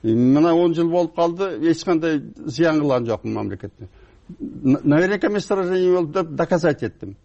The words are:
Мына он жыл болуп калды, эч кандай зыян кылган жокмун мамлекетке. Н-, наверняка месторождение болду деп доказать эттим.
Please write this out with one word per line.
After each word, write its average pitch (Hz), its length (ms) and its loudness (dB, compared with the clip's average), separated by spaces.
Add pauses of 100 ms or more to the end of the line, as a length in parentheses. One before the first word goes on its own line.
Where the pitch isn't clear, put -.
Мына 131 520 4
он 170 200 4
жыл 170 160 0
болуп 170 240 0
калды, 170 300 0 (260)
эч 160 140 0
кандай 160 360 0 (240)
зыян 156 360 0
кылган 127 260 0
жокмун 110 280 -4
мамлекетке. 101 540 -8 (520)
Н-, 139 420 -2
наверняка 180 460 2
месторождение 185 640 0
болду 170 200 0
деп 165 220 -4
доказать 160 480 0
эттим. 101 420 -10